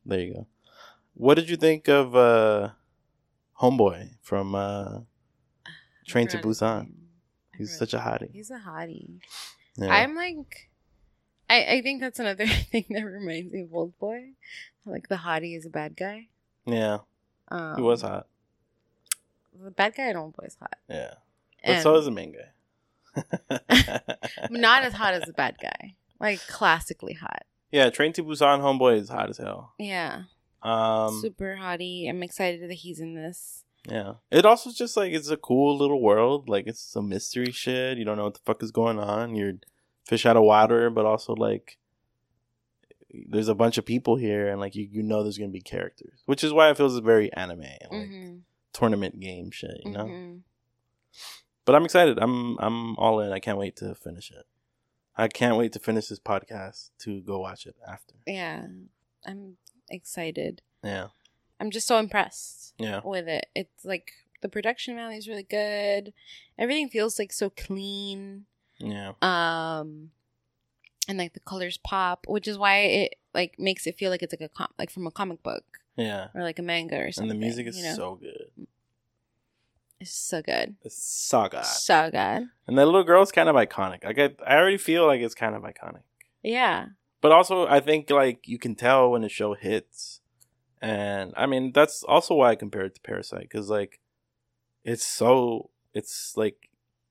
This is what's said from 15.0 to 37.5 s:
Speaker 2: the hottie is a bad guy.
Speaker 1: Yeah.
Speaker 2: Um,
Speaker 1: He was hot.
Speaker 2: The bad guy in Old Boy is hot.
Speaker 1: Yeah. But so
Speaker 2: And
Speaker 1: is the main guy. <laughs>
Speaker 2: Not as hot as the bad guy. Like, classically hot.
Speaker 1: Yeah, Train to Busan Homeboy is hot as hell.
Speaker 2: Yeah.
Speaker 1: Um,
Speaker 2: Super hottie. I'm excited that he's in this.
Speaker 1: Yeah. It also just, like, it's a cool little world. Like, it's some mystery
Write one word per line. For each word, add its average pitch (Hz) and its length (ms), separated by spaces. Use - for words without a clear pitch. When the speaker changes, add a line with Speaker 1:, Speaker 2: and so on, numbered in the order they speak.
Speaker 2:
the 190 80
hottie 170 400
is 160 80
a 165 40
bad 151 280
guy. 208 300
Speaker 1:
Yeah. 110 340
Speaker 2:
Um, 160 260
Speaker 1:
He 131 60
was 117 220
hot. 98 240
Speaker 2:
The 190 100
bad 208 240
guy 262 140
in 196 60
Old 156 220
Boy - 80
is - 120
hot. - 200
Speaker 1:
Yeah. - 260
But 175 160
so 156 140
Speaker 2:
And 160 40
Speaker 1:
is 151 60
the 131 60
main 87 200
guy. - 140
<laughs> - 1000
Speaker 2:
Not 233 340
as 240 100
hot 202 200
as 165 100
the 165 100
bad 135 280
guy. - 340
Like, 208 280
classically - 640
hot. 50 300
Speaker 1:
Yeah, 135 180
Train 151 240
to 170 100
Busan 143 380
Homeboy 131 380
is 101 100
hot 104 200
as - 80
hell. - 400
Speaker 2:
Yeah. 190 460
Speaker 1:
Um, 110 600
Speaker 2:
Super 196 380
hottie. 180 500
I'm 180 140
excited 175 460
that 180 40
he's 165 260
in 165 160
this. - 480
Speaker 1:
Yeah. 107 300
It 170 140
also 233 260
just, 233 260
like, 185 160
it's 151 160
a 151 80
cool 143 400
little 143 240
world. 120 480
Like, 101 180
it's 113 140
some 104 280
mystery 123 420